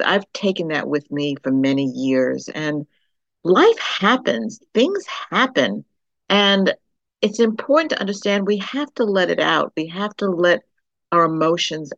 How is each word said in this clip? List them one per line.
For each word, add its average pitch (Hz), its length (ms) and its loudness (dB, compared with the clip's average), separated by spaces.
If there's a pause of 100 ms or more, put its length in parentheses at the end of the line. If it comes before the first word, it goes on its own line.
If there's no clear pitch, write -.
I've 190 300 -2
taken 190 340 -2
that 156 180 -4
with 147 240 -4
me 147 320 -4
for 135 80 -2
many 135 360 2
years. 131 640 -2
And 151 360 -6 (560)
life 294 360 6
happens, 160 800 -2 (140)
things 370 320 0 (240)
happen. 143 520 0 (460)
And 196 460 2 (480)
it's 214 180 0
important 269 520 2
to - 80 -4
understand 202 460 -2
we 208 120 0
have 277 380 -8
to 247 80 0
let 190 260 0
it 170 100 0
out. 156 380 0
We 160 80 -4
have 196 300 -8
to 208 100 -4
let 175 340 2 (500)
our 170 140 4
emotions 160 720 -2